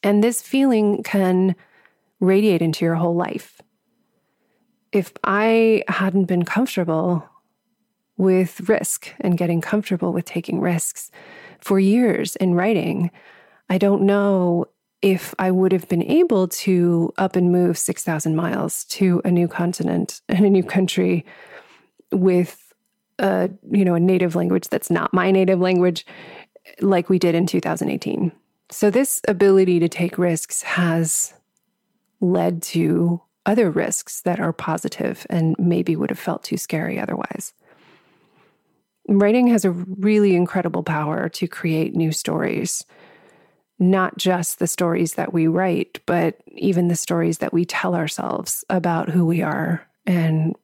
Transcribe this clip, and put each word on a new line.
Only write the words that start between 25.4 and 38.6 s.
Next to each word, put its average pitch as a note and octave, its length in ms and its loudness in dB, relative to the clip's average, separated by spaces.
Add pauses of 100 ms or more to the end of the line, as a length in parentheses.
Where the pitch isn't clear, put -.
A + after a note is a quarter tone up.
language F3+ 420 2 (800)
like F#3 280 2
we F#3 100 2
did E3+ 160 2
in E3 100 2
two F3 160 -2
thousand D#3+ 300 -4
eighteen. - 400 -4 (400)
So G#3 180 2
this C4 380 0
ability F#3+ 520 4
to E3+ 80 2
take F3 300 -4
risks E3+ 460 -2
has E3 680 -2 (880)
led F3 420 0
to E3+ 580 0 (240)
other G#3 240 2
risks - 520 -4
that F3+ 180 -2
are E3 120 -2
positive - 760 -6
and D#3+ 300 0
maybe F3 360 0
would D3 140 -4
have - 100 -6
felt - 240 -6
too - 140 -6
scary E3 420 -6
otherwise. - 540 -8 (1500)